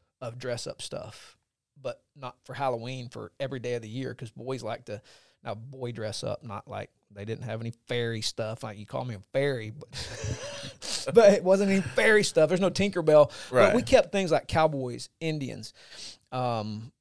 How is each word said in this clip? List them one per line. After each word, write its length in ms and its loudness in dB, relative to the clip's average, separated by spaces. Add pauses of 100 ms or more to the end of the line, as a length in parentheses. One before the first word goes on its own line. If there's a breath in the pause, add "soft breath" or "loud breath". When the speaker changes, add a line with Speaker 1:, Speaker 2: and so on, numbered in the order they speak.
(200)
Speaker 1:
of 200 -10
dress-up 420 -8
stuff, 560 -14 (420)
but 220 -10 (140)
not 280 -14
for 120 -16
Halloween, 520 -4
for 320 -14
every 200 -6
day 160 -4
of 80 -6
the 40 -14
year, 280 -8
'cause 160 -14
boys 320 -10
like 220 -8
to, 140 -10 (440 soft breath)
now 100 -8
boy 380 -10
dress 320 -8
up, 200 -6
not 240 -12
like, 220 -10 (220)
they 120 -14
didn't 220 -8
have 160 -8
any 80 -8 (180)
fairy 340 -4
stuff. 420 -6
Like, 160 -12
you 80 -16
call 180 -6
me 80 -8
a 60 -12 (120)
fairy, 380 -2
but, 200 -14 (1160 loud breath)
<laughs> 60 -2
but 200 10
it 100 2
wasn't 280 4
any 100 4
fairy 420 4
stuff. 260 4
There's 100 2
no 120 2
Tinkerbell. 600 6 (200 loud breath)
But 40 0
Speaker 2:
Right. 200 6
Speaker 1:
we 80 2
kept 280 6
things 200 0
like 160 2
cowboys, 600 0 (120)
Indians, 540 -6 (580 loud breath)
um, 680 -4